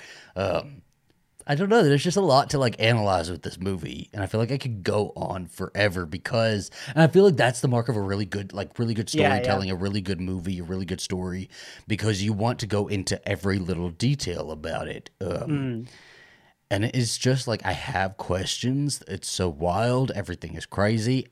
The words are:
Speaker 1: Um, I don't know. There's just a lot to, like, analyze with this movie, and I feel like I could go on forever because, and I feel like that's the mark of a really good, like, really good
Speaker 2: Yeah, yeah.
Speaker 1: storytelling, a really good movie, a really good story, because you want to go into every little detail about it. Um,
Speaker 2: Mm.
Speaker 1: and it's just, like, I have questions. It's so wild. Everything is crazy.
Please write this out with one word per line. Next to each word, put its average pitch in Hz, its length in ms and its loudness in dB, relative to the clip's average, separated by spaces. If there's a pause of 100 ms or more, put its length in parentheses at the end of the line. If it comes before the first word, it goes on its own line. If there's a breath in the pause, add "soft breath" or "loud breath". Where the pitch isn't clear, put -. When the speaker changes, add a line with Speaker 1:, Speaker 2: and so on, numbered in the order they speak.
(360 loud breath)
Speaker 1:
Um, 95 460 -4 (640)
I 143 100 0
don't 180 120 0
know. 226 160 6
There's 143 200 6
just 170 120 0
a 202 60 4
lot 139 300 6
to, 147 60 0
like, 127 220 0
analyze 101 500 4
with 87 140 -6
this - 160 -10
movie, 92 540 -6
and 104 100 -4
I 92 40 -4
feel 107 120 0
like 113 140 0
I 143 40 -2
could 113 260 -6
go 104 340 0
on 90 300 -6
forever 92 580 0
because, 104 680 -2 (240 loud breath)
and 156 80 8
I - 40 8
feel 196 180 8
like 190 100 8
that's 123 240 2
the - 80 0
mark 120 220 2
of 117 80 0
a 104 40 0
really 98 240 -2
good, 98 280 -8
like, 101 260 -8
really 117 140 0
good 107 200 -4
Speaker 2:
Yeah, 151 100 4
yeah. 147 100 6
Speaker 1:
storytelling, 123 360 0
a 95 60 0
really 98 240 0
good 92 220 -4
movie, 92 380 -4
a 87 40 -6
really 92 220 -4
good 90 160 -4
story, 92 480 -6 (360 loud breath)
because 104 380 0
you 104 80 2
want 110 280 0
to - 80 -4
go 101 200 0
into 98 400 -2
every 98 320 0
little 90 300 -2
detail 85 640 -2
about 78 360 -6
it. - 220 -12 (100)
Um, 92 80 -4
Speaker 2:
Mm. 127 600 -4 (840 soft breath)
Speaker 1:
and 101 140 2
it's 120 320 0
just, 127 280 2
like, 110 200 -2
I 92 80 0
have 95 420 -2
questions. 127 960 -2
It's - 200 -8
so 92 200 0
wild. 104 640 0
Everything 85 440 -8
is 82 100 -10
crazy. 113 680 0